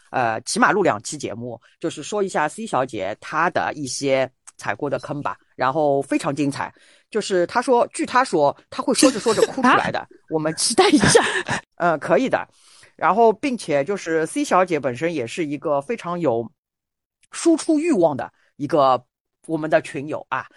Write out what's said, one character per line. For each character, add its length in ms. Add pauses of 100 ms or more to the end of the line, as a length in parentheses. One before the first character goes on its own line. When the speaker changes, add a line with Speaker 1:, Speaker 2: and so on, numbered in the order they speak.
Speaker 1:
呃， 320
起 180
码 120
录 100
两 220
期 120
节 180
目， 280 (180)
就 120
是 100
说 220
一 40
下 220
C 160
小 180
姐 380
她 280
的 240
一 140
些 420 (280)
踩 180
过 140
的 100
坑 220
吧， 160 (180)
然 160
后 300
非 160
常 180
精 160
彩。 220 (360)
就 120
是 260
她 140
说， 320
据 120
她 200
说， 280 (160)
她 140
会 100
说 160
着 120
说 120
着 140
哭 140
出 80
来 200
的， 140
Speaker 2:
<laughs> 0
啊？ 40 (220)
Speaker 1:
我 80
们 200
期 180
待 140
一 80
下。 260 (520)
呃， 220
可 200
以 100
的。 180 (520)
然 180
后， 160
并 260
且 280
就 100
是 300
C 180
小 220
姐 120
本 160
身 220
也 100
是 200
一 120
个 220
非 160
常 240
有 320 (800)
输 240
出 240
欲 140
望 240
的 120 (280)
一 100
个 340 (460)
我 80
们 140
的 120
群 280
友 180
啊， 180 (120)